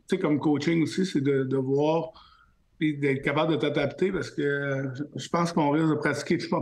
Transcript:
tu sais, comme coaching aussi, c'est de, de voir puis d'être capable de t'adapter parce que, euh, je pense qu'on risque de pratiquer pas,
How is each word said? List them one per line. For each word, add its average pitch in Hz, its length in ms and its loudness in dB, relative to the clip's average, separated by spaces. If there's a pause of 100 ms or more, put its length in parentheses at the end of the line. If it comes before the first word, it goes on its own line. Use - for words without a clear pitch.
tu 190 80 2
sais, - 20 -8
comme 151 200 0
coaching 160 440 2
aussi, 185 220 0
c'est 156 160 -2
de, 135 240 2
de 131 120 -2
voir 147 560 0 (680)
puis 151 200 0
d'être 139 240 0
capable 156 300 2
de 147 40 2
t'adapter 147 560 0
parce 165 180 -6
que, - 120 -6
euh, 143 460 -2 (280)
je - 120 -10
pense 170 240 0
qu'on 147 180 2
risque 160 180 2
de 151 60 4
pratiquer 151 440 0 (100)
pas, 170 120 0